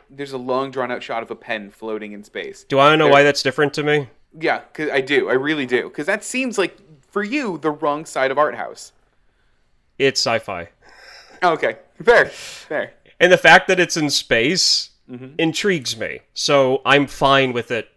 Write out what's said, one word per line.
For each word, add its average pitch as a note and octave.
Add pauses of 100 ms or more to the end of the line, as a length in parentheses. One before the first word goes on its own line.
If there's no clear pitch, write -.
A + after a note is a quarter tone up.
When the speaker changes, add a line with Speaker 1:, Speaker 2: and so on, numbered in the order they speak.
(120)
Speaker 1:
there's C#3
a C3
long B2+
drawn B2+
out B2
shot A#2
of A2+
a A2
pen G#2
floating G#2+
in G#2
space. -
Speaker 2:
Do C#3
I D3
know D#3
Speaker 1:
There C#3+
Speaker 2:
why C#3+
that's C#3+
different C#3+
to D3+
me? D3 (300)
Speaker 1:
Yeah, D3 (160)
'cause D3+
I C3+
do. C3
I A2
really C#3
do. A#2
'Cause D3+
that G#3
seems B3+
like, F3 (320)
for -
you, B3+
the D3+
wrong D3+
side C3+
of C3+
art D3
house. D2+ (1080)
Speaker 2:
It's C3+
sci-fi. G2+ (720)
Speaker 1:
Okay. D3+ (260)
Fair. G3
Fair. - (260)
Speaker 2:
And F3+
the F3+
fact E3+
that F#3
it's E3+
in D3+
space - (200)
Speaker 1:
Mm-hmm. B2+
Speaker 2:
intrigues D#3+
me. E2+ (120)
So C3+
I'm C3+
fine C3+
with A#2
it A2